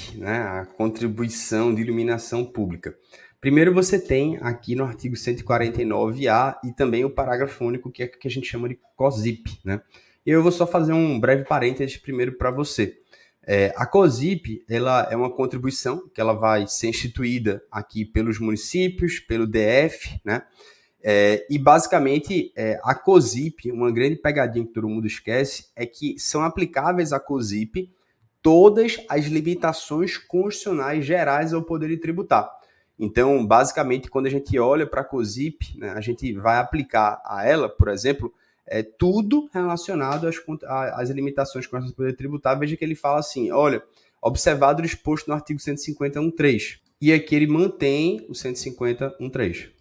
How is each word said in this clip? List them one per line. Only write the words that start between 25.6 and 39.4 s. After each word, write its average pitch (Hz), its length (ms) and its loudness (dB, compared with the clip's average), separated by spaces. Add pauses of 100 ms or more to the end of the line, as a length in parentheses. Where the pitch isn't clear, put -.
é 120 120 -8
que - 320 -8
são - 260 -2
aplicáveis 170 680 -2
à 135 40 2
cosip 117 720 -4 (520)
todas 208 680 8
as 147 160 -2
limitações 160 920 -2
constitucionais 175 880 -4
gerais 160 480 0
ao 165 80 -2
poder 160 260 -4
de 165 80 -2
tributar. 165 540 0 (480)
Então, 120 480 2
basicamente, 131 640 2
quando 131 160 -2
a - 20 0
gente 139 300 -2
olha 143 280 2
pra 135 160 -4
cosip, 131 760 -6
né, 104 100 -10
a 101 140 -10
gente 120 320 -6
vai 110 240 2
aplicar 117 680 0
a 104 240 -4
ela, 147 180 4
por - 220 0
exemplo, 113 420 -2 (360)
é, 110 160 -4
tudo 208 720 0